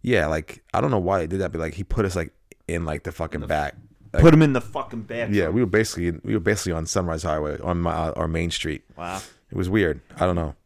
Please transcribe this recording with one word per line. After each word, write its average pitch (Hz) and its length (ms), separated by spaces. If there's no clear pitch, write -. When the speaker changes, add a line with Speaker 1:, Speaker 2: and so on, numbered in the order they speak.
Speaker 1:
Yeah, 104 260
like, 78 360
I 101 80
don't 143 100
know 110 80
why 92 200
they 80 80
did 95 140
that, 82 100
but, 80 100
like, 78 140
he 98 80
put 107 220
us, 92 100
like, 82 160
in, 85 180
like, 78 180
the 87 80
fucking 78 300
Speaker 2:
The - 40
f- - 40
Speaker 1:
back. 76 260
Like, - 100
Speaker 2:
Put 160 100
him 156 80
in 147 120
the 123 80
fucking 120 420
back 113 280
Speaker 1:
yeah, 98 140
Speaker 2:
room. 80 100
Speaker 1:
we 123 60
were 110 60
basically, 90 440
we 110 100
were 107 60
basically 95 340
on 80 140
Sunrise 82 360
Highway, 76 380
on 87 200
my, 85 120
uh, 80 220
our 80 120
main 82 240
street. - 320
Speaker 2:
Wow. 90 240
Speaker 1:
It - 60
was 92 120
weird. 87 320
I 90 100
don't 90 100
know. 80 200